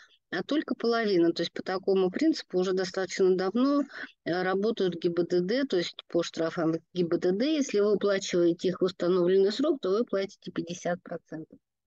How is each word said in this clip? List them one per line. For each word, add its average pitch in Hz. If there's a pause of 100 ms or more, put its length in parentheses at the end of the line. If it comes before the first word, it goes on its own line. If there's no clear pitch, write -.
(300)
а 190
только 285
половину. 208
То 170
есть -
по -
такому 190
принципу 277
уже 185
достаточно 185
давно, 247 (420)
э, 180
работают 196
Г 175
Б 175
Д 175
Д, 214
то 269
есть -
по 170
штрафам 160
Г 170
Б 165
Д 180
Д, 202
если 285
вы 208
уплачиваете 190
их 180
в -
установленный 185
срок, 277
то 185
вы 214
платите 196
пятьдесят 175
процентов. - (280)